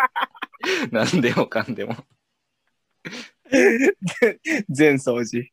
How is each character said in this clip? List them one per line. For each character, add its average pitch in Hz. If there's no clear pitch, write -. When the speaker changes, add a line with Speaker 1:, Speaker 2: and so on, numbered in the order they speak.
Speaker 1:
<laughs> -
何 120
で 120
も -
か 110
ん 113
で 101
も。 113
Speaker 2:
<laughs> 254
全 143
掃 120
除。 120